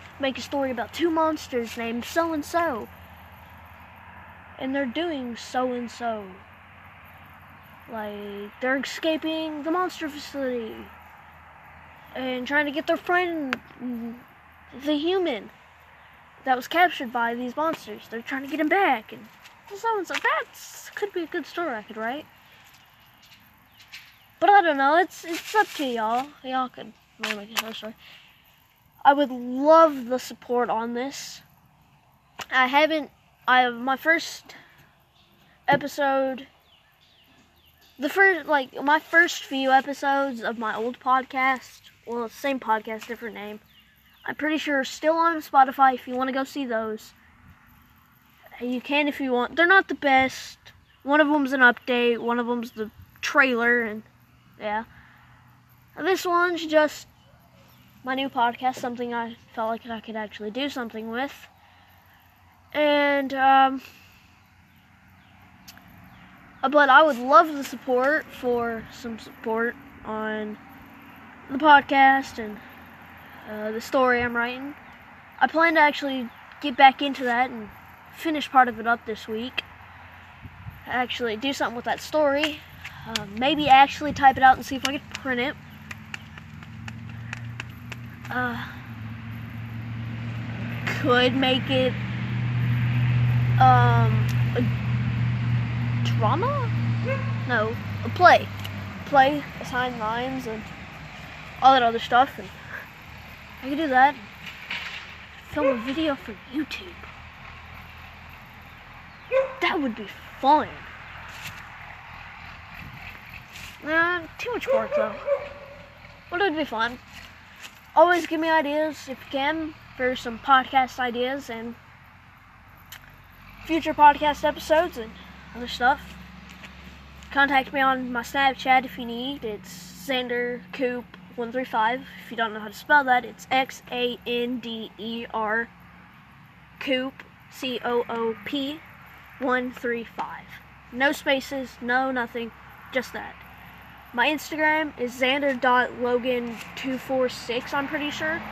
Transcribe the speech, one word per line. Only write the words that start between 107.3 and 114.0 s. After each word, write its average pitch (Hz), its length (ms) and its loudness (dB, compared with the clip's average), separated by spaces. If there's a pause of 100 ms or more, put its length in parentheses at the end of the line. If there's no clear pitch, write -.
That 349 220 0
would 233 140 -2
be 214 100 -10 (340)
fun. 269 280 6 (3250)
Nah, 330 380 0 (180)